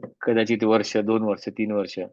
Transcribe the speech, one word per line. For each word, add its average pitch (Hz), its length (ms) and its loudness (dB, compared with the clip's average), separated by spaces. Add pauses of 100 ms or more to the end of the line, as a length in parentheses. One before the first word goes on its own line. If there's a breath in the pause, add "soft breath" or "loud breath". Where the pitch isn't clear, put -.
(220)
कदाचित 113 440 2
वर्ष, 110 300 2 (100)
दोन 110 180 0
वर्ष, 101 260 -4
तीन 107 220 -4
वर्ष, 101 260 -4 (160)